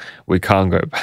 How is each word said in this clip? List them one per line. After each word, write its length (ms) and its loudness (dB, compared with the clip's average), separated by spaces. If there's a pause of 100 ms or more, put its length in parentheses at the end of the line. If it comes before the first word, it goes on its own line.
(280)
we 120 2
can't 300 2
go 100 2
<laughs> 120 -4 (120)